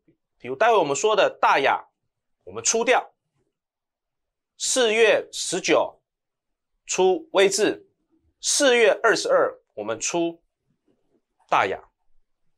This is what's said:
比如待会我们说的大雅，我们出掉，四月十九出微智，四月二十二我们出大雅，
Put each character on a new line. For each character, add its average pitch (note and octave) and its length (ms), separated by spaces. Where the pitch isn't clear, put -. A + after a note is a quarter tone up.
比 - 120
如 C3 60
待 A3 120
会 A3 100
我 F3+ 60
们 C#3+ 120
说 G#3+ 200
的 E3 140
大 F#3 200
雅， A#2+ 260
我 F2+ 60
们 G#2+ 120
出 A3+ 200
掉， A3+ 280
四 A#3 360
月 G#3+ 380
十 - 300
九 A#2 400
出 F#3 480
微 G3 140
智， F#3+ 400
四 C4+ 340
月 A3 280
二 G#3 120
十 - 140
二 - 300
我 G#2+ 80
们 A2 160
出 E3+ 420
大 B2 200
雅， F#2 120